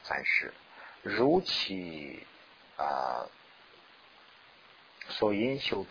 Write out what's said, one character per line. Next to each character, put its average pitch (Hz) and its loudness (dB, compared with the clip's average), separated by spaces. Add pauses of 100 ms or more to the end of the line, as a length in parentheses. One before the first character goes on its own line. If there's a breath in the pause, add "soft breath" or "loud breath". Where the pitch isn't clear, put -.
暂 69 -2
时 - 2 (480 loud breath)
如 131 4
其 82 -4 (520)
啊 65 0 (1800)
所 107 2
因 123 2
修 101 0